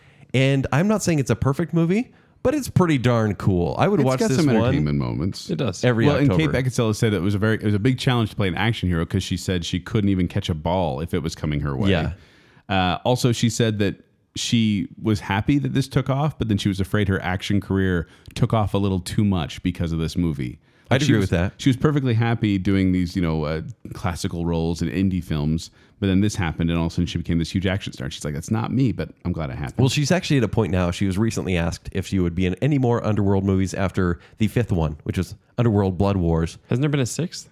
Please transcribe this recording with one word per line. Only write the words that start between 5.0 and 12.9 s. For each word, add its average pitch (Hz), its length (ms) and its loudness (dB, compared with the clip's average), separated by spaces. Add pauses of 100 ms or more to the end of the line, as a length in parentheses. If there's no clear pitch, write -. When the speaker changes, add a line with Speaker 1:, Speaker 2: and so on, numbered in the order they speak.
Speaker 3:
It 87 60 -4
does. - 280 -4
Speaker 1:
every 120 220 4
Speaker 2:
Well, 143 120 4
Speaker 1:
October. 95 260 2
Speaker 2:
and - 100 0
Kate 127 120 0
Beckinsale 113 300 0
said 110 180 2
it 85 80 0
was 101 120 0
a 101 60 -2
very, 110 160 2
it - 80 -6
was 104 100 2
a 104 60 0
big 127 180 2
challenge 120 340 0
to - 40 -18
play 98 140 0
an 82 60 -4
action 104 340 0
hero 85 180 0
'cause 95 160 -2
she 92 140 -4
said 90 280 -4
she 92 140 -2
couldn't 101 320 0
even 90 160 0
catch - 220 -4
a 87 40 -2
ball 80 460 -2
if 85 160 -6
it 78 80 -2
was 80 100 -4
coming 73 280 -4
her 71 140 -4
way. 98 160 0
Speaker 1:
Yeah. 80 200 0 (580)
Speaker 2:
Uh, 92 360 0